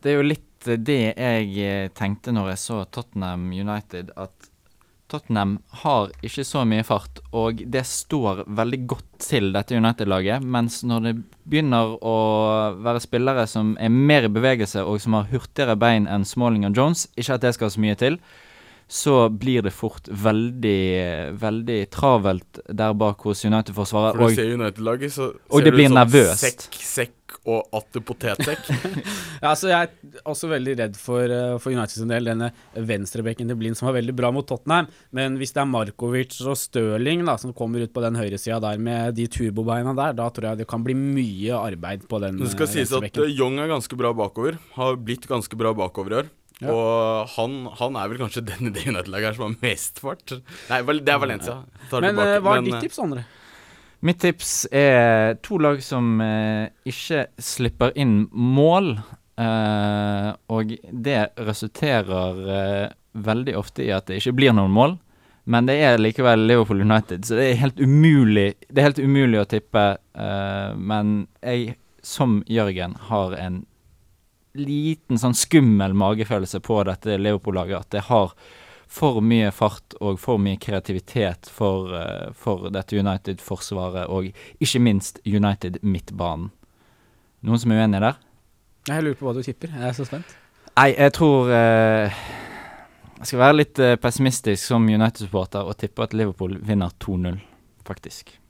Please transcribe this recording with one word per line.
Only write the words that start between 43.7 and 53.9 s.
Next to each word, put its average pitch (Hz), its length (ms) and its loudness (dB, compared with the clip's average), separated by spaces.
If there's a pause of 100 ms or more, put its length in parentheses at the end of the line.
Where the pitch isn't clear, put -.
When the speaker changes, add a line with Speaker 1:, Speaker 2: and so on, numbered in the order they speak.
Speaker 2:
bra 120 160 0
bakover, 113 400 -4 (200)
har 127 200 -2
blitt 120 320 -10
ganske 113 320 -4
bra 113 160 0
bakover 98 400 -4
i 131 60 0
år. 156 80 -10 (320)
Speaker 3:
Ja. 117 100 -4
Speaker 2:
Og 113 600 0
han, 127 320 -4 (100)
han 127 240 -4
er 98 80 -4
vel 123 160 -6
kanskje 113 220 -6
<laughs> - 20 -10
den 104 220 -6
i - 20 -8
det 98 140 -8
United-laget 104 400 -4
her 107 100 -4
som 113 140 -6
har 113 100 -8
mest - 400 -6
fart. 135 380 -12 (320)
Nei, 127 100 2
Val-, 147 240 -2
det 143 80 4
er 143 80 2
Valencia. 120 380 -6 (320)
Tar - 100 -2
Speaker 3:
Men, 196 140 2
Speaker 2:
tilbake. 202 180 2
Speaker 3:
eh, 208 80 2
hva 196 160 4
er - 60 2
Speaker 2:
Men, 190 80 -2
Speaker 3:
ditt - 100 -4
Speaker 2:
eh, 320 60 -6
Speaker 3:
tips, - 100 -10
Sondre? 139 300 -6 (760)